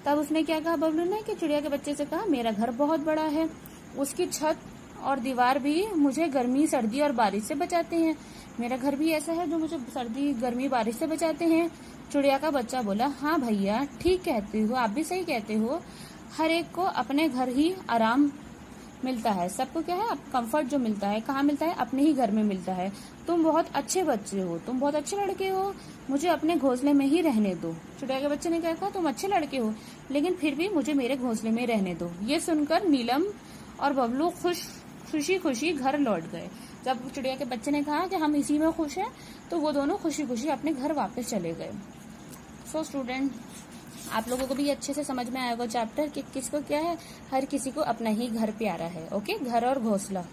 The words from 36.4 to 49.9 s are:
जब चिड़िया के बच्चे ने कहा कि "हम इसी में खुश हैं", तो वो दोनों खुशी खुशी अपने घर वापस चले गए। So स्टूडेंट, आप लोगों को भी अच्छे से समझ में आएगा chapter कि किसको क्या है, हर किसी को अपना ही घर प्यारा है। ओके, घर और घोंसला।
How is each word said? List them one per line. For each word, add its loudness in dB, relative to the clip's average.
जब -2
चिड़िया -2
के -4
बच्चे -4
ने 2
कहा 0
कि -2
"हम 2
इसी 2
में 4
खुश -2
हैं", -4
तो 0
वो 2
दोनों 2
खुशी -2
खुशी -2
अपने 0
घर -2
वापस -2
चले -2
गए। -8
So -2
स्टूडेंट, -2
आप -2
लोगों 0
को -2
भी 2
अच्छे -2
से -2
समझ -2
में -2
आएगा -2
chapter 0
कि -6
किसको -4
क्या -2
है, 0
हर 2
किसी -4
को -6
अपना 0
ही 0
घर 0
प्यारा -2
है। -8
ओके, -2
घर 2
और 4
घोंसला। 0